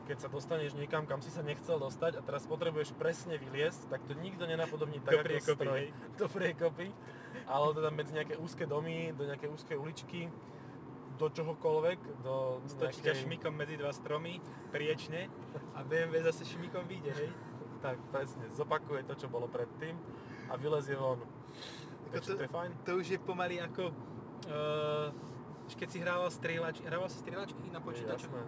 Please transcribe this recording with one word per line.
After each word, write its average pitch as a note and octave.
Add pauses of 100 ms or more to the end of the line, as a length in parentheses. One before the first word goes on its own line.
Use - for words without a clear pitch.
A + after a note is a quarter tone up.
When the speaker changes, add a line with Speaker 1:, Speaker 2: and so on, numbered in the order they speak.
Speaker 1:
keď C#3+
sa C3+
dostaneš C#3+
niekam, C#3+
kam C#3+
si -
sa E3+
nechcel D3
dostať C#3
a D3+
teraz C#3+
potrebuješ D#3
presne E3
vyliesť, C#3
tak C3
to C#3
nikto F3
nenapodobní D3+
tak C3+
Speaker 2:
Do -
Speaker 1:
ako D3+
Speaker 2:
priekopy, C#3+
Speaker 1:
stroj. C3+
Speaker 2:
hej. C#3 (180)
Speaker 1:
<laughs> -
Do G#3
priekopy. E3 (580)
Ale C#3+
teda D#3
medzi D3+
nejaké D3+
úzke E3
domy, D#3+
do C#3
nejakej C#3+
úzkej D3+
uličky, E3 (880)
do D#3
čohokoľvek, D#3
do C3
Speaker 2:
Stočí C3+
ťa D3
Speaker 1:
nejakej C3+
Speaker 2:
šmikom D#3+
medzi D3+
dva C#3+
stromy, D3+ (320)
priečne D#3 (400)
a C#3
B C3+
M E3
W E3
zase E3
šmikom F3
vyjde, F3+
hej. D3+ (460)
Speaker 1:
Tak, C3 (100)
presne, C3
zopakuje D3
to, C#3
čo C3+
bolo A#2+
predtým B2 (480)
a -
vylezie C#3
von. C3
Speaker 2:
Ako -
Speaker 1:
Takže -
Speaker 2:
to, F#3+
Speaker 1:
to -
je -
fajn. E3+ (100)
Speaker 2:
to -
už F3+
je F#3
pomaly F3+
ako, E3+ (540)
eh, D3+ (600)
keď -
si F#3
hrával F3+
strieľač-, E3
hrával E3+
si F3+
strieľačky F3+
na E3+
Speaker 1:
Je D#3+
Speaker 2:
počítačoch? B2+
Speaker 1:
jasné. B2+